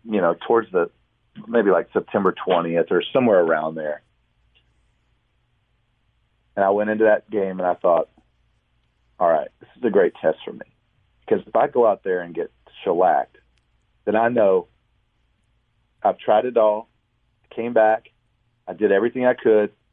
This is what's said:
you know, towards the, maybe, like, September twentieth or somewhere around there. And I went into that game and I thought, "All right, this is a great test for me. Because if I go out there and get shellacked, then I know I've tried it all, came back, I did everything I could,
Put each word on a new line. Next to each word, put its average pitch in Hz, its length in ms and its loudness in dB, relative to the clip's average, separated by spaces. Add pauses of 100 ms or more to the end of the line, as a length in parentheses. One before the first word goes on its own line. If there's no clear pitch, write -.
you 107 160 -2
know, 85 140 2 (120)
towards 117 240 0
the, 87 180 0 (580)
maybe, 113 240 0
like, 85 220 0
September 98 400 -2
twentieth 85 580 -2
or 90 100 0 (120)
somewhere 117 260 2
around 80 360 -2
there. 76 260 -8 (2500)
And 98 80 0
I 98 60 2
went 104 180 0
into 107 160 0
that 107 240 2
game 95 320 -4
and 90 60 -2
I 87 80 0
thought, 85 340 0 (1080)
"All 87 120 0
right, 78 180 0 (140)
this - 160 -20
is - 80 -8
a 117 40 -2
great 95 260 2
test 80 280 -2
for - 80 -12
me. - 140 -18 (560)
Because - 260 -4
if - 80 -6
I 123 120 2
go 123 200 0
out 101 160 -2
there 92 160 -4
and 85 160 -12
get 82 160 -8 (320)
shellacked, 85 540 0 (680)
then 104 140 -2
I 113 100 2
know 101 400 0 (1400)
I've 98 140 0
tried 107 260 0
it 123 140 -6
all, 107 320 0 (600)
came 117 200 -8
back, 110 380 2 (580)
I 92 60 -10
did 98 180 0
everything 120 340 0
I 123 80 4
could, 107 380 2 (220)